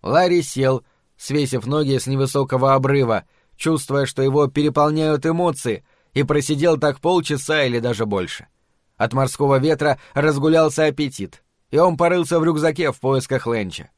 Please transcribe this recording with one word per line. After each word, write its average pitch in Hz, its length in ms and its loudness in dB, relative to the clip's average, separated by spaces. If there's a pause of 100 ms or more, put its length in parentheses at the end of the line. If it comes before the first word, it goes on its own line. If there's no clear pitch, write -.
Ларри 170 400 2
сел, 131 420 -2 (320)
свесив 135 500 -4
ноги 139 320 0
с - 80 -6
невысокого 135 680 0
обрыва, 131 500 2 (380)
чувствуя, 139 440 0
что 135 160 -4
его 135 260 2
переполняют 151 800 0
эмоции, 165 580 -2 (300)
и 135 100 0
просидел 147 540 0
так 143 220 -2
полчаса 156 640 0
или 120 140 0
даже 113 280 -2
больше. 95 420 -6 (480)
От 117 180 -2
морского 135 440 0
ветра 147 400 0 (160)
разгулялся 156 720 2
аппетит, 135 560 -6 (280)
и 147 80 0
он 175 180 4
порылся 170 420 2
в 156 60 2
рюкзаке 156 480 0
в - 80 -12
поисках 131 460 -2
ленча. 107 520 -6